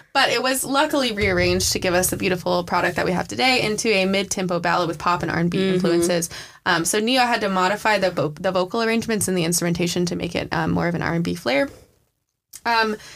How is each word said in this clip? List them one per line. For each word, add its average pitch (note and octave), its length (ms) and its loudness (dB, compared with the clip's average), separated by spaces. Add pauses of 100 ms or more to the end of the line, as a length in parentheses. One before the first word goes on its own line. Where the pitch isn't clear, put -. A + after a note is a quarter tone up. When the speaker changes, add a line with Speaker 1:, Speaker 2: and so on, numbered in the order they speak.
(140)
Speaker 1:
but C4+ 160 4
it A#3+ 120 0
was C4 220 0
luckily C#4 480 2
rearranged F#3 640 2
to - 60 -2
give F#3 140 0
us F3+ 160 2
the - 80 -2
beautiful F3+ 460 0
product F3 320 0
that - 100 0
we F#3 60 0
have F3 160 -2
today B3+ 340 2
into G#3+ 280 -2
a F#3+ 160 2
mid-tempo F#3+ 560 -2
ballad E3+ 260 2
with E3 100 -4
pop F3 260 0
and E3+ 80 -4
R - 80 0
and F3 120 2
B F3+ 60 -2
Speaker 2:
Mm-hmm. F#3+ 180 2
Speaker 1:
influences. F3 540 0 (360)
Um, E3+ 200 2
so G#3+ 160 0
Neo B3 220 2
had A#3+ 180 0
to G#3 80 0
modify G3 480 2
the F#3 140 0
vo-, D#3 280 -2
the F#3 120 -2
vocal F#3 300 0
arrangements A3+ 460 0
and F#3 100 0
the E3+ 60 2
instrumentation F3 600 0
to F3 100 -2
make E3+ 200 -6
it, - 180 -2
um, E3 180 0
more E3+ 160 0
of F3 80 -2
an - 60 -4
R - 120 -2
and E3+ 100 0
B F3 120 -4
flair. C#4 320 0 (1000)
Um, A3+ 300 0 (200)